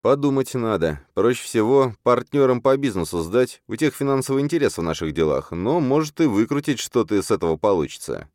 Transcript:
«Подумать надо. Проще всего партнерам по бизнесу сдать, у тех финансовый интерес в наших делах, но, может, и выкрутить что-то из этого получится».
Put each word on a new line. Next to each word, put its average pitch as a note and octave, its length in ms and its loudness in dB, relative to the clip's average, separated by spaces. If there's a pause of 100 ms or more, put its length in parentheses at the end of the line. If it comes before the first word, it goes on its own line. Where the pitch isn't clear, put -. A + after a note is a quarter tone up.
«Подумать C3+ 500 0
надо. F2+ 480 -2 (140)
Проще A2+ 280 2
всего A#2+ 600 2
партнерам B2 580 2
по C3+ 160 4
бизнесу F#2 440 -2
сдать, G#2+ 460 0
у G#2+ 100 -8
тех D3+ 180 0
финансовый C3+ 480 0
интерес D3 340 0
в E2+ 60 -4
наших D#2+ 300 -4
делах, D2 400 0
но, A2 280 -2
может, D3 400 -2
и D#3+ 60 4
выкрутить A#2+ 520 0
что-то G#2+ 360 -2
из G2 160 0
этого E2 260 0
получится». D2+ 800 -2